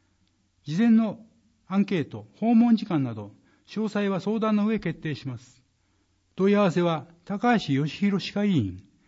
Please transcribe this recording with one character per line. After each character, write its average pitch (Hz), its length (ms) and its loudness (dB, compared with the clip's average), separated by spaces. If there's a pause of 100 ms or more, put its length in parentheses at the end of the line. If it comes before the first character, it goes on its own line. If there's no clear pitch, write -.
(640)
事 156 140 -4
前 233 120 4
の 220 300 2 (480)
ア 190 100 0
ン 202 60 2
ケ 190 160 -2
ー 131 80 -2
ト、 107 180 -14 (140)
訪 233 160 2
問 233 180 6
時 202 120 -2
間 147 180 0
な 117 100 -6
ど、 104 180 -12 (360)
詳 208 140 -6
細 208 260 -2
は 190 120 -2
相 208 200 -4
談 214 160 0
の 208 100 2
上 220 140 0
決 - 200 -6
定 151 140 -6
し - 140 -12
ま 120 100 -10
す。 - 240 -20 (720)
問 190 160 2
い 202 60 4
合 208 60 4
わ 185 80 4
せ 175 120 0
は、 165 240 -2 (180)
高 220 360 0
橋 139 140 -2
義 143 160 0
弘 202 360 -2
歯 - 80 -10
科 202 100 -2
医 196 120 2
院。 92 260 -2 (260)